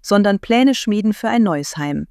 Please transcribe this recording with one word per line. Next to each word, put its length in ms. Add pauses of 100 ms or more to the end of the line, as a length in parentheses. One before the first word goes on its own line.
sondern 360
Pläne 360
schmieden 400
für 160
ein 120
neues 360
Heim. 320